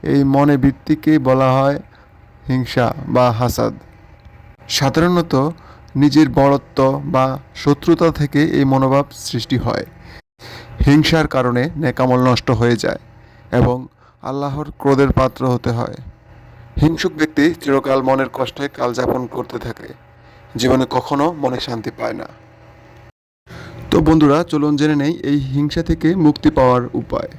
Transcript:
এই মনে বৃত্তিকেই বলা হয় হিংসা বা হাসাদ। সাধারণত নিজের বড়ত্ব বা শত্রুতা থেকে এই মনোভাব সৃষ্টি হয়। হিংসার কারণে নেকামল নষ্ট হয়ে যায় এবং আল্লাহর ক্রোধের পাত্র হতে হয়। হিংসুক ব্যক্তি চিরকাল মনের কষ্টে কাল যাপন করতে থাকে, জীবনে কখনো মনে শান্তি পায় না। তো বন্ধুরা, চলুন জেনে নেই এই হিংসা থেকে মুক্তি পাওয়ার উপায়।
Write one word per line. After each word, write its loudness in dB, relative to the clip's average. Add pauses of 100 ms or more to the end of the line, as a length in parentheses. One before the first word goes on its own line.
এই 2 (140)
মনে 4
বৃত্তিকেই 0
বলা 2
হয় 0 (720)
হিংসা 0 (280)
বা 4
হাসাদ। -2 (1040)
সাধারণত 0 (600)
নিজের 4 (120)
বড়ত্ব 0 (340)
বা 2 (300)
শত্রুতা 2
থেকে -2 (160)
এই 2
মনোভাব 2 (220)
সৃষ্টি -4
হয়। -4 (1000)
হিংসার 4
কারণে 0 (200)
নেকামল 2 (100)
নষ্ট 0
হয়ে 2
যায় -4 (500)
এবং 2 (460)
আল্লাহর -6 (120)
ক্রোধের 2
পাত্র -2 (120)
হতে -4
হয়। -6 (840)
হিংসুক 0
ব্যক্তি 2 (160)
চিরকাল 0
মনের 0
কষ্টে -6 (120)
কাল -2
যাপন -2
করতে -10
থাকে, -12 (680)
জীবনে 2 (100)
কখনো -2 (180)
মনে -2
শান্তি -8
পায় -8
না। -14 (1600)
তো 2 (100)
বন্ধুরা, 6
চলুন 0
জেনে 2
নেই 0 (100)
এই 0 (140)
হিংসা -2
থেকে 0
মুক্তি 2
পাওয়ার 2 (100)
উপায়। -6